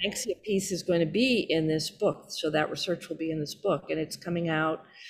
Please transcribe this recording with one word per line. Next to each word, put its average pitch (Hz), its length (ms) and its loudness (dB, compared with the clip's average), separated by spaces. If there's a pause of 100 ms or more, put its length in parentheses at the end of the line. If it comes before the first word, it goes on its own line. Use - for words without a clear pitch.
Banksia 202 400 -2
piece 196 280 0
is 175 100 -2
going 170 200 4
to 165 40 4
be 220 440 2
in 160 180 2
this 156 240 0
book. - 380 0
So - 200 -4
that 151 220 2
research 165 380 -4
will 156 80 -6
be 160 120 -4
in 160 100 -2
this 147 140 -4
book, 165 380 0
and 156 80 0
it's 151 160 -4
coming 170 340 -2
out 160 340 0 (260)